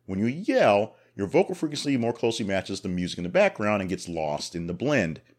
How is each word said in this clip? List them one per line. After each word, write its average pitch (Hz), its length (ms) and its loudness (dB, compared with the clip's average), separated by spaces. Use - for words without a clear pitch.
When 95 140 -2
you 110 60 2
yell, 135 680 4
your 98 100 -2
vocal 185 280 2
frequency 147 420 -2
more 117 160 2
closely 117 320 -2
matches 95 380 -2
the 98 60 -6
music 90 300 -4
in 87 60 -6
the 87 60 -4
background 107 500 2
and 92 80 -4
gets 92 200 -6
lost 78 460 -4
in 85 140 -4
the 87 60 -4
blend. 104 460 0